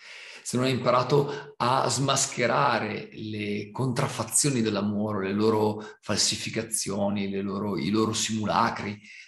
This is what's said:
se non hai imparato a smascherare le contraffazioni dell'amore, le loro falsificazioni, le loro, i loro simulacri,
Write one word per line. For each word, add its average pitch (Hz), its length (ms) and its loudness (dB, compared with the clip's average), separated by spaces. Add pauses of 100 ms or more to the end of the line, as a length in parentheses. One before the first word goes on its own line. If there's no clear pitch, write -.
(420)
se - 140 -4
non 123 80 2
hai 131 80 2
imparato 127 840 2
a 127 340 4
smascherare 120 1200 0
le 104 580 -6
contraffazioni 127 920 0
dell'amore, 104 640 0
le 98 80 -2
loro 107 680 2
falsificazioni, 101 1300 -2
le 98 140 -4
loro, 98 340 -4
i 76 140 -2
loro 110 240 2
simulacri, 104 840 0 (300)